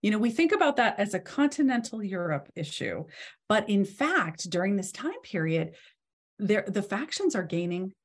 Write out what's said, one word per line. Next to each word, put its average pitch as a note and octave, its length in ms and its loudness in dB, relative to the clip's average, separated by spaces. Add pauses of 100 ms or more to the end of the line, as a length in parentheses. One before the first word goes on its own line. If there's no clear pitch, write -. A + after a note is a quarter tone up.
You G#3+ 100 4
know, G#3+ 60 2
we A3+ 140 4
think E4 220 4
about D4+ 240 4
that A3+ 220 2
as G#3 140 0
a F#3 60 0
continental B3+ 800 0
Europe F3 540 -2
issue, C3+ 500 -6 (440)
but A3 200 2
in G3+ 140 4
fact, G3 640 -2
during F#3 280 0
this F#3+ 160 -4
time E4+ 280 -6
period, D#3+ 540 -2 (640)
there, G#3 260 2
the G3+ 160 -2
factions C#4 540 -2
are F#3 80 -2
gaining F3 480 -4 (140)